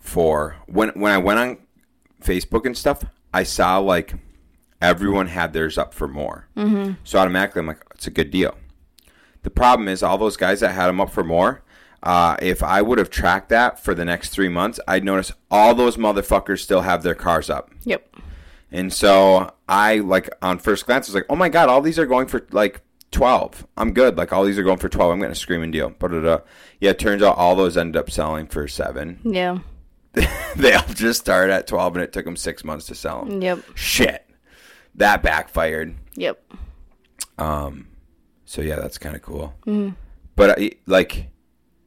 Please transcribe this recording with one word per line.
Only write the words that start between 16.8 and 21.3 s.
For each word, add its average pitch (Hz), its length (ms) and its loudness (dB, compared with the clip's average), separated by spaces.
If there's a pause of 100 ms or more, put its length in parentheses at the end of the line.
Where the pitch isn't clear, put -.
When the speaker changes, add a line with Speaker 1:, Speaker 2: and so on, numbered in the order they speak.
Speaker 1:
have 87 200 0
their 85 120 -2
cars 80 360 -2
up. 67 200 -6 (140)
Speaker 2:
Yep. - 320 -8 (560)
Speaker 1:
And 92 200 -6
so 95 600 6 (160)
I, 107 300 4
like, 95 300 0 (140)
on 92 160 -2
first - 280 -2
glance, 123 220 0
was 98 60 -10
like, 95 140 -2
"Oh 143 80 -2